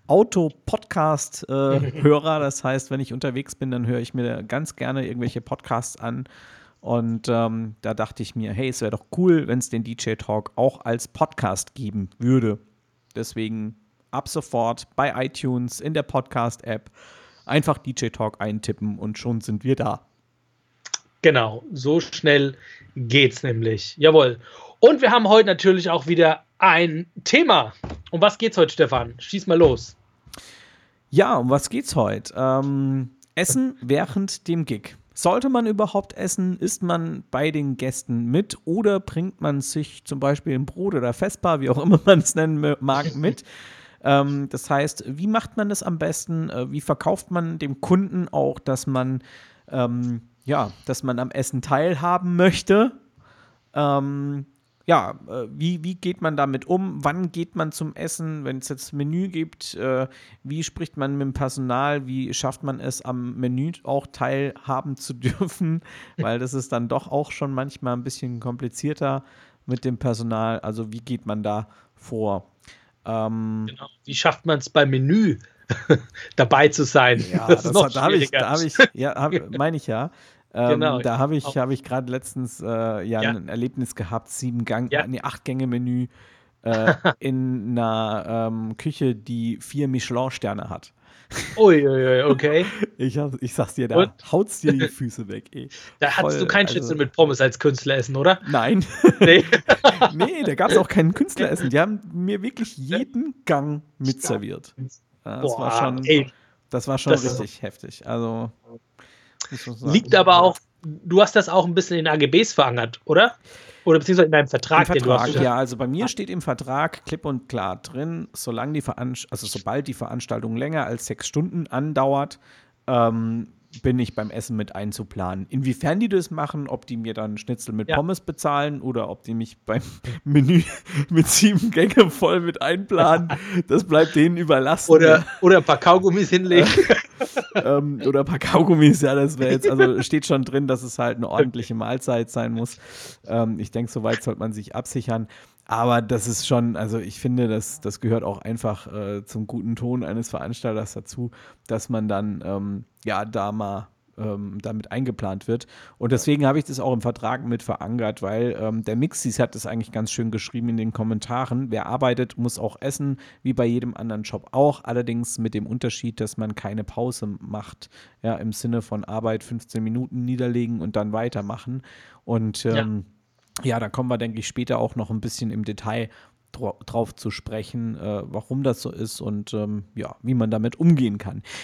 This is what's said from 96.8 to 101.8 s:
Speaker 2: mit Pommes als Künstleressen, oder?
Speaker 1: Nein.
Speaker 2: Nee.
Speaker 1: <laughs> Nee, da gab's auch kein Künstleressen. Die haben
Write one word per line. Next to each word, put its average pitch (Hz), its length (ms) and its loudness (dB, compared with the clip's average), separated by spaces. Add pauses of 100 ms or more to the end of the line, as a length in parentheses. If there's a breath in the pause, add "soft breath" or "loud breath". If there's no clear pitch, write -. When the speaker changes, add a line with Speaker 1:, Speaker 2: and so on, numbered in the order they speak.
Speaker 2:
mit 143 160 -2
Pommes 143 300 4
als 131 180 4
Künstleressen, 135 560 0
oder? 175 300 4
Speaker 1:
Nein. 143 400 2 (340)
Speaker 2:
Nee. 175 300 10
Speaker 1:
<laughs> 220 600 4
Nee, 247 340 -2
da - 120 0
gab's - 220 4
auch 180 100 4
kein 170 260 4
Künstleressen. 151 560 -2
Die 139 100 2
haben 202 220 0 (120)